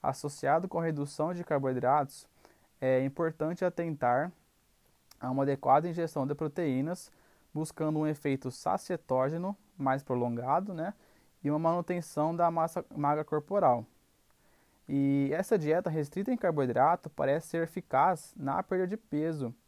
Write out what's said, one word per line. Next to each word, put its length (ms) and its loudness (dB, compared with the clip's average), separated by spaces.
Associado 640 0
com 120 -4
a 40 -2
redução 520 -2
de 80 -8
carboidratos, 840 0
É 160 4
importante 640 -2
atentar 640 0
a 120 -6
uma 100 0
adequada 480 4
ingestão 380 -2
de 80 -2
proteínas, 760 -4
buscando 460 -4
um 80 0
efeito 460 -2
sacietógeno 1040 -2
mais 280 0
prolongado, 680 -2
né, 220 -6
e 60 0
uma 80 0
manutenção 800 0
da 160 2
massa 340 -2
magra 300 0
corporal. 640 2
E 460 2
essa 240 0
dieta 320 2
restrita 420 -2
em 60 0
carboidrato 720 2
parece 380 0
ser 160 -2
eficaz 720 0
na 240 -2
perda 240 0
de 120 -4
peso 540 -4